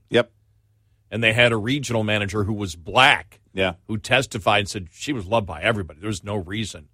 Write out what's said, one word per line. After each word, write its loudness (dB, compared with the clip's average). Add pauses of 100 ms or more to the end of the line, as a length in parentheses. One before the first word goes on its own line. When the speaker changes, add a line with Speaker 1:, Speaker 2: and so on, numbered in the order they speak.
Speaker 1:
Yep. 2 (760)
Speaker 2:
And -4
they 4
had 6
a 0
regional -2
manager 0
who -2
was -6
black 2 (140)
Speaker 1:
Yeah. 0 (120)
Speaker 2:
who -6
testified 0
and -6
said -8
she -6
was -6
loved 0
by -10
everybody. -2
There -10
was -6
no -6
reason. -8